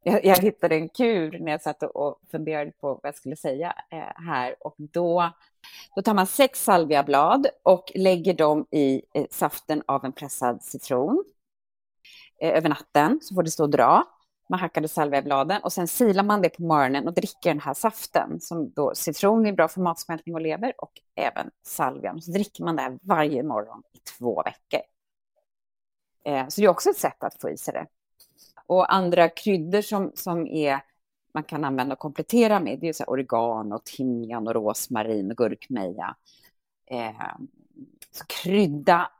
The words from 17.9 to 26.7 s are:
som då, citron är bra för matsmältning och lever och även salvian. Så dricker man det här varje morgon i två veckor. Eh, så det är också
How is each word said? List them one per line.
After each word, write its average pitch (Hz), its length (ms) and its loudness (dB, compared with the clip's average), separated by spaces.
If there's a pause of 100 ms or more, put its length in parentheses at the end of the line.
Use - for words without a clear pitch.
som 160 300 -6
då, - 240 -2
citron 214 520 2
är 208 60 0
bra 165 160 4
för 190 120 -8
matsmältning 170 540 -4
och 160 60 -6
lever 170 380 -4
och - 140 -16 (220)
även - 360 -4 (160)
salvian. 139 560 -6
Så 170 100 -12
dricker 196 320 -4
man 165 120 -2
det 135 60 -2
här 127 200 -8
varje 151 400 2
morgon 110 400 -6 (100)
i - 60 -20 (200)
två 107 240 -2
veckor. - 380 -6 (1400)
Eh, 135 240 -4
så 202 120 -6
det 208 40 6
är 202 40 8
också - 220 4